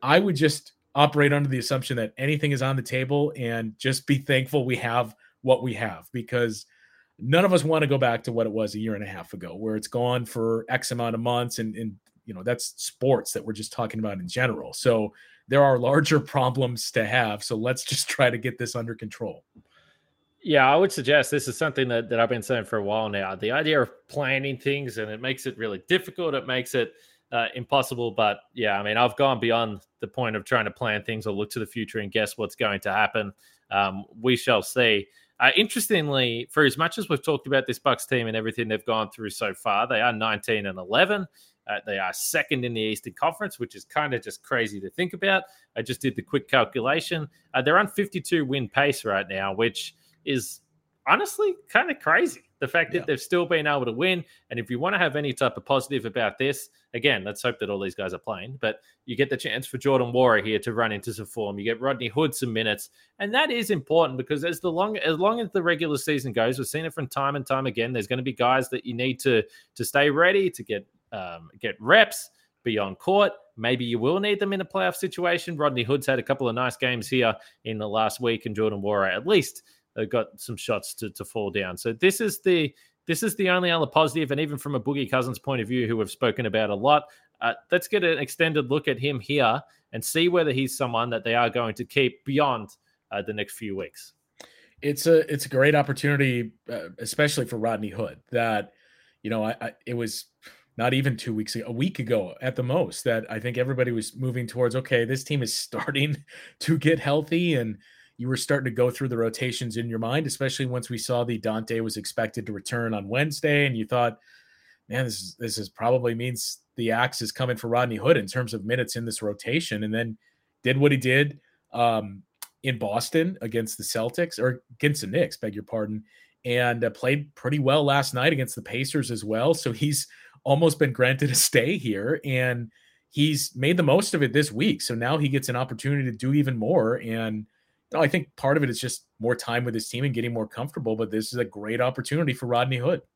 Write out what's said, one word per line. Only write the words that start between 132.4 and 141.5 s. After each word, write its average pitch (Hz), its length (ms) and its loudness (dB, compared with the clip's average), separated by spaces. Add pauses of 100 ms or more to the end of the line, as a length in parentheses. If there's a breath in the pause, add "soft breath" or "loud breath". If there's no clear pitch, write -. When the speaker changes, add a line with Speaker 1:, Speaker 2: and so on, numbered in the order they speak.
Speaker 1:
he's 147 460 0
made 143 200 2
the 180 80 4
most 160 300 4
of 165 80 2
it 120 120 2
this 147 180 2
week. 131 300 0
So - 120 -4
now 120 240 0
he 147 120 2
gets 135 200 -2
an 123 60 -2
opportunity 127 540 -2
to 113 60 -6
do 127 180 -2
even 135 240 2
more. 117 380 2
And, 113 420 -4 (540)
you - 60 -2
know, 165 40 4
I 151 60 6
think 147 280 -2
part 139 220 2
of 147 60 2
it 127 60 0
is 110 100 -6
just - 260 -6 (140)
more 117 160 2
time 120 280 -2
with 123 100 -4
his 110 140 -4
team 120 160 -4
and 139 100 0
getting 120 200 -2
more 110 140 -4
comfortable, 120 480 -4
but 110 160 -4
this 110 200 -4
is 123 80 -6
a 120 60 0
great 110 340 -8